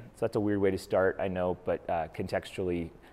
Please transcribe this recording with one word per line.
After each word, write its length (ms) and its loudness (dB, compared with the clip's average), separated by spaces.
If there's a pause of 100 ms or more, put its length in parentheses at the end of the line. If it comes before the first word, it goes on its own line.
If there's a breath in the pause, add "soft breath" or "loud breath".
(160)
So 100 -4
that's 100 -2
a 40 0
weird 200 2
way 120 4
to 60 2
start, 420 2
I 100 -2
know, 360 0
but, 240 -2
uh, 240 -2
contextually, 760 -4 (240 loud breath)